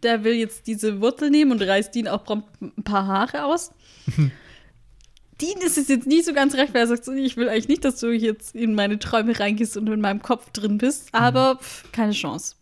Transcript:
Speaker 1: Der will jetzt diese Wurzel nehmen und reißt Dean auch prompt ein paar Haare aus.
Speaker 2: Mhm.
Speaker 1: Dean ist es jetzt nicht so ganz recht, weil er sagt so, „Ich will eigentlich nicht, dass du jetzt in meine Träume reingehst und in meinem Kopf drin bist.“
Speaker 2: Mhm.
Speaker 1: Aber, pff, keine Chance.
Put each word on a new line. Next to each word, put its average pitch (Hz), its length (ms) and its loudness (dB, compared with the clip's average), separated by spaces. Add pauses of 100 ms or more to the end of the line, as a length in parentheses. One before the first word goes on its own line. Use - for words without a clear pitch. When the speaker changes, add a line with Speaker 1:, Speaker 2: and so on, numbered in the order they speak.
Speaker 1:
Der 233 200 2
will 226 100 2
jetzt 226 340 -4
diese 214 340 -2
Wurzel 269 280 0
nehmen 294 220 6
und 220 100 2
reißt 196 320 0
Dean 226 140 -2
auch 208 160 -4
prompt 214 240 -4 (140)
ein 208 220 -10
paar 196 240 0
Haare 214 380 -2
aus. 330 260 -2 (340)
Speaker 2:
Mhm. 143 260 0 (1080)
Speaker 1:
Dean 359 200 -4
ist 339 160 0
es 277 100 0
jetzt 262 200 2
nicht 330 180 4
so 330 80 -2
ganz 277 220 2
recht, 262 180 2
weil 240 80 4
er 233 60 4
sagt 240 180 -2
so, 262 80 -8
„Ich 269 240 -2
will 240 120 2
eigentlich 220 200 0
nicht, 311 160 2
dass 262 140 0
du 233 120 -2
jetzt 220 440 -2
in 220 200 0
meine 208 240 0
Träume 226 400 0
reingehst 214 380 -2
und 214 100 -2
in 214 140 0
meinem 208 200 -2
Kopf - 300 -4
drin 208 260 -2
bist.“ 254 360 -2
Speaker 2:
Mhm. 226 60 2
Speaker 1:
Aber, 254 380 4
pff, - 340 -18
keine 214 220 0
Chance. 202 480 -8